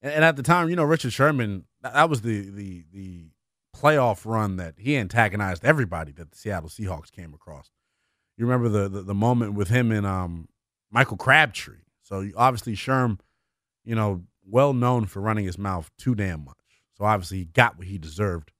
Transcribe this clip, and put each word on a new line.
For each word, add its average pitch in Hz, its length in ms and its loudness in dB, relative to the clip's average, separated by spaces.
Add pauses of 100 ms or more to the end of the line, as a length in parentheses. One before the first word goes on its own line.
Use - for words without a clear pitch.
And, 139 120 -8
and 156 120 4
at 160 100 4
the 135 80 -8
time, 170 260 4
you 175 60 0
know, 170 80 2
Richard 147 300 0
Sherman, 120 520 0 (160)
that, 120 120 -10
that 156 160 4
was 135 120 0
the, 101 280 -4
the, 98 340 -12 (100)
the 92 320 -16 (500)
playoff 135 500 2
run 107 320 0
that 85 200 -10
he 135 200 -2
antagonized 104 680 0
everybody 87 480 0
that 80 180 -18
the - 60 -20
Seattle 87 320 -8
Seahawks 90 420 -10
came 82 220 -18
across. 76 360 -20 (680)
You 117 80 -2
remember 120 240 2
the, 101 200 2
the, 98 120 -8
the 98 120 -6
moment 113 400 2
with 101 160 -2
him 120 220 2
and, 104 140 0
um, 90 420 -6 (440)
Michael 113 260 2
Crabtree. 139 600 2 (240)
So 98 180 -8
you, 101 160 -8
obviously 120 380 0
Sherm, 127 440 0 (640)
you 113 120 -6
know, 101 280 -2 (220)
well 131 280 4
known 123 320 2
for 98 160 -8
running 107 240 0
his 87 120 -6
mouth 95 400 -6
too 127 180 -2
damn 90 300 -4
much. - 120 -20 (360)
So - 100 -8
obviously 95 360 0
he 90 60 -6
got 117 320 2
what 90 100 -16
he 98 100 -10
deserved. 82 640 -6